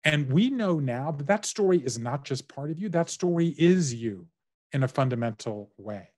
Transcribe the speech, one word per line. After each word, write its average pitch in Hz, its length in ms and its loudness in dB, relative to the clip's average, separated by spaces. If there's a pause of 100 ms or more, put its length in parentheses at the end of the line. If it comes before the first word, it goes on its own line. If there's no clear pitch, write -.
And 147 300 2
we 214 180 4
know 202 300 0
now 135 320 -2
that 143 160 -8
that 208 160 2
story 190 400 2
is 117 140 -4
not 123 260 -6
just - 240 -6
part 147 220 -8
of 160 100 -6
you. 214 80 -4
That 170 220 0
story 170 460 0
is 170 380 4
you 104 320 -6 (460)
in 135 100 2
a 131 60 2
fundamental 117 880 -2
way. 101 400 -10